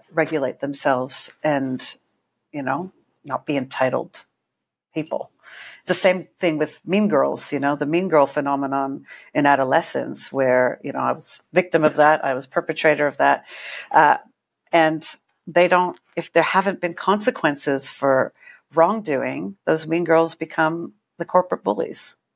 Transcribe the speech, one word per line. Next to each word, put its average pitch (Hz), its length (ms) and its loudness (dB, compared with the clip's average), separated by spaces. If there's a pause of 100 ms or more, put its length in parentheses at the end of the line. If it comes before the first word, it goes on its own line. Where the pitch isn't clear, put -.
(120)
regulate 151 480 -2
themselves 139 720 -4 (120)
and, 135 540 -4 (560)
you 143 100 -10
know, 143 280 -4 (340)
not 131 200 -8
be 147 120 -2
entitled 131 680 -4 (680)
people. - 360 -6 (500)
It's - 80 -14
the 185 60 0
same 180 340 0 (100)
thing 160 200 -2
with 151 280 -6
Mean 202 220 0
Girls, 143 440 -2
you 143 60 -2
know, 139 160 0
the 143 120 -4
Mean 175 220 0
Girl 151 180 4
phenomenon 139 800 -4 (280)
in 143 120 2
adolescence 135 840 0
where, 127 500 2
you 139 100 -8
know, 131 80 -6
I 123 120 0
was - 300 -12 (100)
victim 165 320 2
of 151 120 2
that, 151 280 4
I 135 100 0
was 135 120 -8
perpetrator 151 600 0
of 139 100 -4
that. 139 300 2 (440)
Uh, 147 280 6 (540)
and 160 340 2 (400)
they 175 200 4
don't, 180 320 2 (160)
if - 180 -8
there 165 100 4
haven't 190 380 0
been 170 140 -4
consequences 151 920 -2
for 135 440 0 (420)
wrongdoing, 165 880 0
those 156 220 0
mean 170 180 -2
girls 165 300 2
become 165 580 -4 (240)
the 170 80 -8
corporate 180 400 0
bullies - 500 -4 (220)